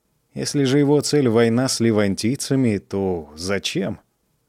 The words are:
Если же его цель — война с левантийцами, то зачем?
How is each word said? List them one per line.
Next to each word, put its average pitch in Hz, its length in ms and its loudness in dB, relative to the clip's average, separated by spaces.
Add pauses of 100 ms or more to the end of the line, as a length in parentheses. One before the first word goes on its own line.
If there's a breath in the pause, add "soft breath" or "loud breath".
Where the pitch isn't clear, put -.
(340)
Если 139 300 -4
же 135 160 2
его 147 220 4
цель — 139 280 2
война 117 380 2
с - 120 -4
левантийцами, 113 1000 0
то 92 580 -4
зачем? 98 640 -6 (500)